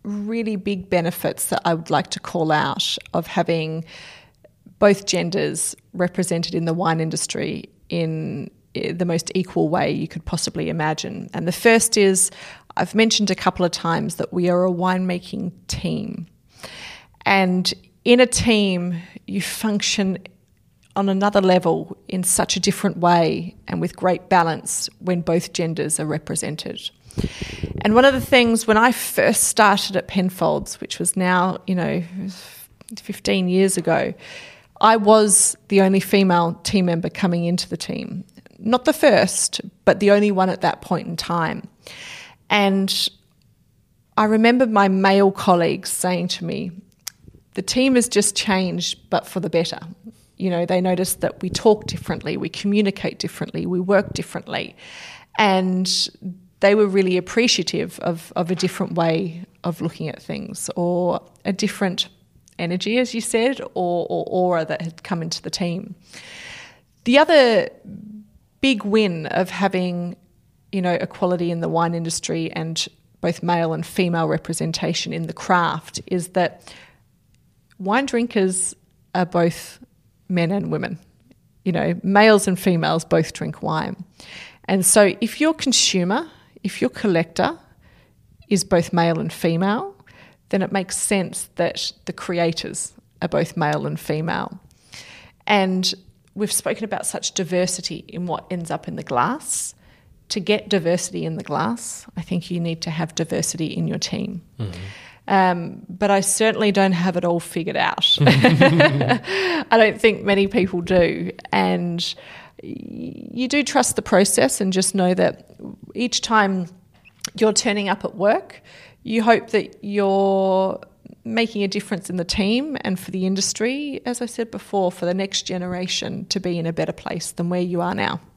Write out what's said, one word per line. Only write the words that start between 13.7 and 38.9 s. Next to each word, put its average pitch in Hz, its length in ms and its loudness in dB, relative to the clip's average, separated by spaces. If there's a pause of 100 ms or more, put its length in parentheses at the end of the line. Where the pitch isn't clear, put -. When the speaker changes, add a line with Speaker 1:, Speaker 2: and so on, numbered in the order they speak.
Speaker 1:
times 165 440 -2
that - 180 -6
we 180 160 0
are 180 160 2
a 185 60 2
winemaking 185 800 -2 (160)
team. - 580 -6 (1000)
And 185 460 4 (320)
in 240 160 8
a 254 80 10
team, 196 680 2 (320)
you 190 140 -4
function 202 760 -2 (800)
on 196 120 2
another 202 320 4
level 175 560 2 (100)
in 185 160 -4
such - 320 0
a 196 40 -2
different 180 380 0
way 170 580 2 (120)
and 175 140 -4
with 170 160 -4
great - 320 0
balance 165 580 0 (120)
when 175 220 -2
both 170 300 0
genders 160 480 -2
are 160 60 -4
represented. - 840 -6 (920)
And 214 140 2
one 247 100 8
of 277 80 8
the 262 80 0
things 233 460 4
when 214 100 6
I 233 140 6
first - 540 2
started 202 500 4
at 175 120 -2
Penfolds, 180 720 0
which - 180 -12
was - 160 -2
now, 180 500 2
you 190 100 0
know, 165 280 0 (920)
fifteen 190 500 -2
years 185 300 4
ago, 165 360 0 (680)
I 226 160 8
was 214 580 4 (140)
the 196 120 6
only 190 200 6
female 175 520 4 (100)
team 185 220 2
member 170 240 0
coming 170 360 0
into 175 240 -2
the 175 80 -6
team. - 460 -8 (360)
Not 247 260 0
the 311 80 4